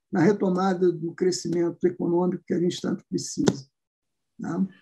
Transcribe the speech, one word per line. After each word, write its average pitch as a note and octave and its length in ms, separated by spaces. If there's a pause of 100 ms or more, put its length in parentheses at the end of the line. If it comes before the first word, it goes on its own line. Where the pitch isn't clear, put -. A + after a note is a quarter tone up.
(120)
na F#3+ 80
retomada F#3 720
do D#3+ 220
crescimento E3+ 720
econômico F3 600
que F#3 60
a F3+ 80
gente F3+ 200
tanto F#3 280
precisa, - 580 (720)
tá? F#3 260 (160)